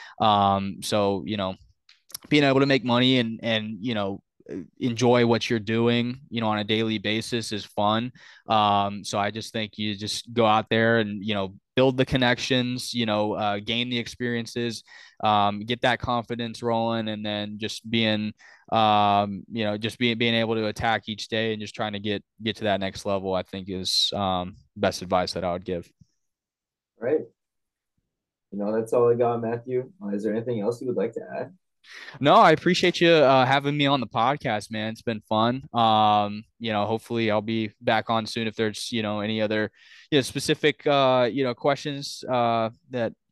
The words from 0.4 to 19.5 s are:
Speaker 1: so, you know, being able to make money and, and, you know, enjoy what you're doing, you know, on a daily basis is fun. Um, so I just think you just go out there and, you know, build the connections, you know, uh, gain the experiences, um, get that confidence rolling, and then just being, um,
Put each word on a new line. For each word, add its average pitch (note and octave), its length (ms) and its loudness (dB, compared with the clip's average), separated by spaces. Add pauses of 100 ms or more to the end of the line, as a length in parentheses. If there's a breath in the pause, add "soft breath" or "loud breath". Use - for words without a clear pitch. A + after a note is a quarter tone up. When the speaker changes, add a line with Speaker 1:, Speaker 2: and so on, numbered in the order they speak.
Speaker 1:
so, G2+ 420 0
you G#2 120 -4
know, F#2+ 180 -4 (720)
being D3 160 4
able C3+ 160 4
to C#3 60 4
make C3+ 180 2
money B2 360 4
and, A2+ 220 -2
and, A2 380 -2
you A#2 140 -4
know, G2+ 260 -4 (580)
enjoy A#2+ 480 2
what A#2 240 0
you're A#2 80 0
doing, A#2 600 0 (100)
you A2+ 100 -6
know, A2+ 60 -2
on G#2+ 140 0
a - 20 -2
daily A2 360 0
basis A2 520 -4
is G#2 140 -8
fun. A2 480 0 (360 loud breath)
Um, G2+ 540 2
so G#2 160 -6
I G2+ 140 -2
just A2 200 -12
think A2 240 -6
you G#2 200 -4
just G#2 360 -10
go A#2 140 4
out G#2+ 240 4
there A2+ 300 4
and, G#2 240 -4
you G#2+ 100 -4
know, G2 220 -4 (180)
build C3 220 4
the C3 80 2
connections, B2 920 0
you A#2 120 0
know, G#2+ 260 0
uh, G#2 260 -2
gain A#2 320 -4
the B2 80 -2
experiences, A#2 840 -6 (400 loud breath)
um, G#2 420 2
get A#2 140 -4
that A#2+ 180 2
confidence A#2 640 -6
rolling, A2+ 460 -2
and G#2+ 180 -8
then G#2 320 -6
just A2 320 -8
being, G#2+ 420 0 (380 loud breath)
um, G#2 800 4